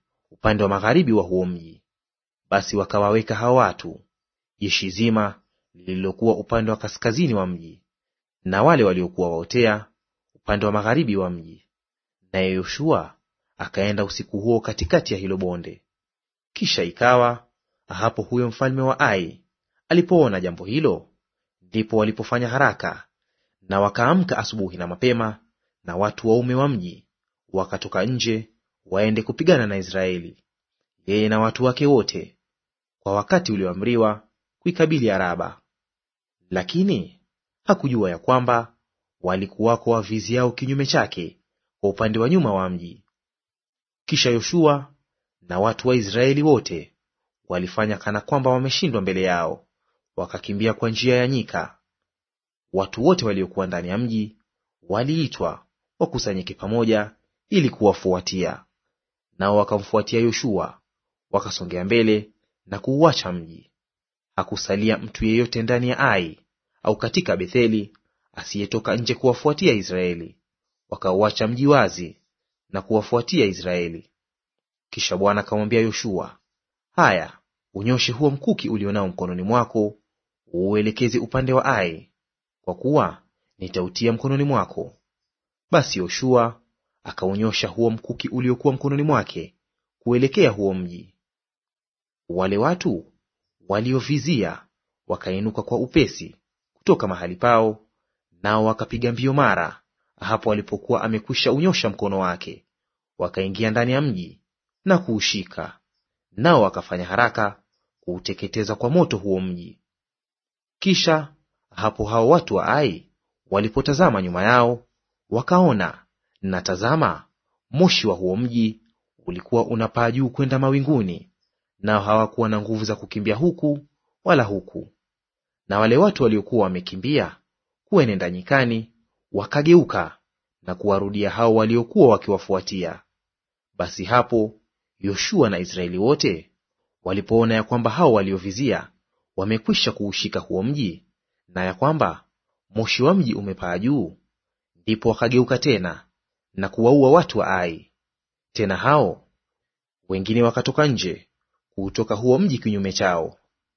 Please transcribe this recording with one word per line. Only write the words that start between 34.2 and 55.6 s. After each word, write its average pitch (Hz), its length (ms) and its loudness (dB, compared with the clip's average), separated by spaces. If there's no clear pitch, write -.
kuikabili 156 520 0
Araba. 90 500 -4
Lakini 110 720 -2
hakujua 123 460 0
ya 85 80 -6
kwamba 123 560 2
walikuwako 98 680 0
waviziao 113 600 0
kinyume 135 340 -4
chake 104 520 -2
kwa 101 80 2
upande 110 300 0
wa 117 100 2
nyuma 98 240 2
wa 92 160 -2
mji. 87 340 -12
Kisha 131 240 0
Yoshua 143 640 2
na 87 180 -4
watu 113 280 0
wa 127 80 4
Israeli 123 480 0
wote 107 500 2
walifanya 95 500 -4
kana 104 240 -6
kwamba 135 280 0
wameshindwa 127 520 0
mbele 92 200 -2
yao, 87 440 -2
wakakimbia 101 580 -4
kwa 117 160 -4
njia 123 260 0
ya 123 120 2
nyika. 104 500 -6
Watu 95 320 -2
wote 175 200 4
waliokuwa 95 420 -2
ndani 90 200 -6
ya 95 100 -4
mji 110 400 -4
waliitwa 123 760 -4